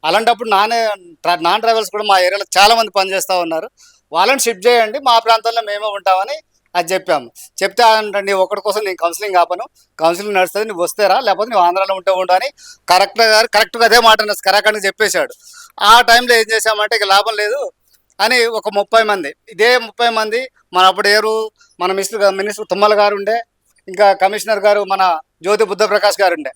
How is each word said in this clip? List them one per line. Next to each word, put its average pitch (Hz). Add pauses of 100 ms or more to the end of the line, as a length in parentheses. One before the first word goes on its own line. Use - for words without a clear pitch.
అలాంటప్పుడు 220
నాన్, 196
నాన్ 190
ట్రైబల్స్ 220
కూడా 214
మా 196
ఏరియాలో 190 (120)
చాలామంది 214
పనిచేస్తూ 190
ఉన్నారు, 165 (420)
"వాళ్ళని 208
షిఫ్ట్ 214
చేయండి, 233
మా 247
ప్రాంతంలో 226
మేమే 208
ఉంటామని" 196 (380)
అది 175
చెప్పాము. 165 (320)
చెప్తే, 196
"అంటే 214
నీ 196
ఒకటి 196
కోసం 208
నేను 190
కౌన్సిలింగ్ 175
ఆపను, 180 (340)
కౌన్సిలింగ్ 175
నడుస్తుంది, 190
నువ్వు 180
వస్తేరా, 196
లేకపోతే 208
నువ్వు 196
ఆంధ్రాలో 190
ఉంటే 190
ఉండు" 185
అని 220 (400)
కలెక్టర్ 196
గారు 220
కరెక్ట్గా 220
అదే 226
మాట 220
అన్నారు, 208
కరాఖండ్గా 208
చెప్పేశాడు. 190 (480)
ఆ 220
టైంలో 240
ఏం 226
చేశామంటే, 214
"ఇక 208
లాభం 208
లేదు" 214 (480)
అని 233
ఒక 220
ముప్పై 202
మంది, 196 (140)
ఇదే 226
ముప్పై 233
మంది 226 (240)
మన 185
అప్పుడు 190
ఏరు, 220 (280)
మన 180
మినిస్టర్ 196
గా-, 196
మినిస్టర్ 208
తుమ్మల 208
గారు 208
ఉండే, 214 (440)
ఇంకా 196
కమిషనర్ 202
గారు 208
మన 190 (220)
జ్యోతి 208
బుద్ధప్రకాష్ 202
గారు 180
ఉండే 147